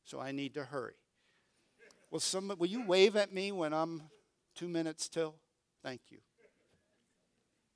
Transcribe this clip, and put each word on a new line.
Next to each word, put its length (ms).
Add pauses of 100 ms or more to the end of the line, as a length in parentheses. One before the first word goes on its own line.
so 160
I 120
need 220
to 120
hurry. 280 (1160)
Will 80
somebody, 400
will 80
you 180
wave 300
at 180
me 180
when 220
I'm 300 (500)
two 140
minutes 420
till? 240 (480)
Thank 280
you. 100 (1600)